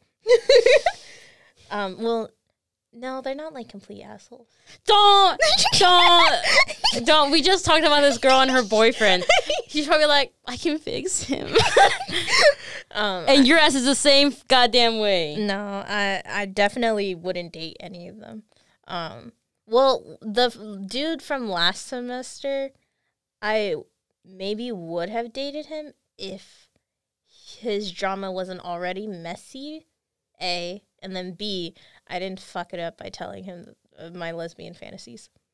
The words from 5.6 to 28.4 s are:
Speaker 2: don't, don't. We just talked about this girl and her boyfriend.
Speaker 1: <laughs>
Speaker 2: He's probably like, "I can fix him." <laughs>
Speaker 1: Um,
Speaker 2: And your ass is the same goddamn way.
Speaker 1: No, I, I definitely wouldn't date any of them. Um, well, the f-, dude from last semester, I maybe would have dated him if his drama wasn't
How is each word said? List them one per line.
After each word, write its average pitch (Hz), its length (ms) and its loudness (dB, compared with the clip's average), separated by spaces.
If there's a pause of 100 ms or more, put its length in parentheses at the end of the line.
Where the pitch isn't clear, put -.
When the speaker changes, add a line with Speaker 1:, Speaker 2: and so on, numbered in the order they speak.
Speaker 2:
don't, 349 560 6 (680)
don't. 302 280 4
We 320 100 4
just 359 220 2
talked 320 200 4
about 294 180 4
this 277 160 2
girl 262 220 4
and 262 100 2
her 254 120 2
boyfriend. 214 640 2 (220)
Speaker 1:
<laughs> - 200 -4
Speaker 2:
He's 302 200 -4
probably 311 200 4
like, 285 260 2 (140)
"I 247 100 -10
can 302 220 -4
fix - 460 -8
him." - 280 -8
<laughs> - 40 0 (1300)
Speaker 1:
Um, 190 360 -4
Speaker 2:
And 277 180 6
your 302 140 6
ass 302 160 4
is 262 120 -2
the 269 100 2
same 277 360 4 (140)
goddamn 240 540 4
way. 180 360 0
Speaker 1:
No, 202 480 -6
I, 196 400 -4
I 202 220 -8
definitely 202 680 -2
wouldn't 175 360 -8
date 160 280 -14
any 175 260 -16
of 202 140 -20
them. 220 240 -20 (420)
Um, 165 460 -12 (340)
well, 247 540 0
the 214 220 -2 (120)
f-, 208 340 -16
dude 277 320 -6
from 262 300 -8
last 175 380 -2
semester, 254 840 -10 (720)
I 208 320 -2 (500)
maybe 196 460 -10
would 170 380 -8
have 226 240 -8
dated 285 340 -10
him 302 260 -14 (240)
if - 520 -18 (580)
his 208 640 -10
drama 190 400 -6
wasn't 185 300 -10